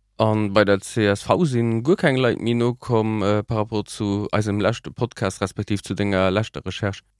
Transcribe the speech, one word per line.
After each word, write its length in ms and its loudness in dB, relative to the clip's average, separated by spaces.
Und 360 2
bei 120 6
der 160 4
C 260 0
S 160 2
V 220 2
sind 380 0
gar 140 2
keine 240 2
Leute 220 0
mehr 120 0
noch 200 2
kommen, 480 0
äh, 200 2
par 160 -4
rapport 300 -2
zu, 420 -4
also 200 0
im 100 0
letzten 340 -2
Podcast, 460 -4
respektiv 420 -4
zu 120 -8
den, 180 -2
äh, 180 2
letzten 300 -2
Recherche. 420 -6